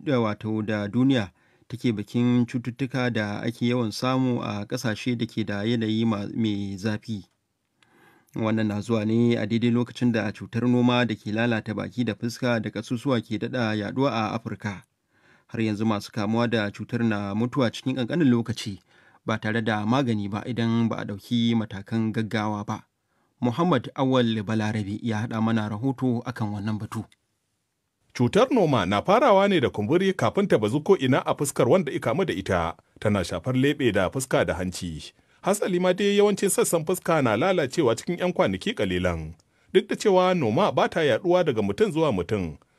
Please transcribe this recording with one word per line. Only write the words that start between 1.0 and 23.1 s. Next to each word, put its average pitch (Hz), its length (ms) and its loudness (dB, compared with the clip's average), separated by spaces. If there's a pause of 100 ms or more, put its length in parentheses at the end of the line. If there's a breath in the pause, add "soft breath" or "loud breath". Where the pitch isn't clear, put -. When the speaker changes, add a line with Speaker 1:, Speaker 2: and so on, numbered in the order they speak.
Speaker 1:
take 120 240 -2
bikin 120 520 2
cututtuka 123 680 -4
da 104 280 -2
ake 120 260 -2
yawan 120 240 0
samu 127 500 0
a 104 240 -6
ƙasashe 123 520 -4
da 113 80 -2
ke 110 200 -4
da 101 180 -4
yanayi 113 420 0
ma-, 101 300 -2
mai 101 420 -2
zafi. 107 460 -6 (1120 soft breath)
Wannan 110 320 0
na 101 140 -2
zuwa 107 240 -2
ne 117 320 2
a 110 100 -2
daidai 113 240 0
lokacin 120 400 0
da 107 200 0
cutar 117 360 -4
noma 123 380 4
da 107 100 -2
ke 104 160 -10
lalata 110 420 0
baki 101 300 -4
da 113 120 -2
fuska 120 440 -2
da 113 100 -6
ƙasusuwa 117 520 -2
ke 107 180 -6
daɗa 117 380 -2
yaɗuwa 104 340 -2
a 110 240 -2
Afirka. 104 480 -8 (640 soft breath)
Har 113 140 -6
yanzu 110 240 -2
masu 104 260 -2
kamuwa 113 380 0
da 107 220 -2
cutar 117 320 -6
na 101 320 -2
mutuwa 120 360 0
cikin - 240 -6
ƙanƙanin 131 340 0
lokaci 113 500 -2 (460 soft breath)
ba 110 120 0
tare 110 240 -2
da 107 240 0
magani 117 440 2
ba 104 160 -6
idan 117 440 2
ba 113 80 -4
a 107 80 -6
ɗauki 117 500 0
matakan 110 560 -4
gaggawa 107 540 -4
ba. 110 180 -8 (580)